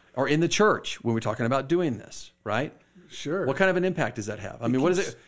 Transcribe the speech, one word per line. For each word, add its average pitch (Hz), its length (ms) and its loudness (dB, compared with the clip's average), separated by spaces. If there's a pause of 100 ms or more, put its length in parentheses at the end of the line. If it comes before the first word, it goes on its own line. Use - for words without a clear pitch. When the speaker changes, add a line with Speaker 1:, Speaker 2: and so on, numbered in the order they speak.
(140)
Speaker 1:
Or 131 140 0
in 147 100 4
the 165 100 2
church - 540 2
when 117 120 0
we're 113 60 0
talking 113 260 -2
about 131 220 0
doing 160 300 2
this, - 320 -16 (140)
right? 110 280 -2 (360)
Speaker 2:
Sure. 170 380 -4
Speaker 1:
What 131 100 0
kind 190 140 4
of 180 60 0
an 180 80 2
impact 165 320 0
does 104 100 -6
that 107 120 -8
have? 104 240 -12
I 120 40 -4
Speaker 2:
It - 20 2
Speaker 1:
mean, 131 140 2
what 175 100 4
is 180 60 2
Speaker 2:
keeps 202 120 -2
Speaker 1:
it? - 180 -16